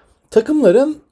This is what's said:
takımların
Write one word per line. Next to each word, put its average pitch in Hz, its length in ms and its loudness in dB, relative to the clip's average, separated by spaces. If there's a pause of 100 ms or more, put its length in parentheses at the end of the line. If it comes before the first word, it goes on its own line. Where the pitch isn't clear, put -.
(300)
takımların 269 680 0 (160)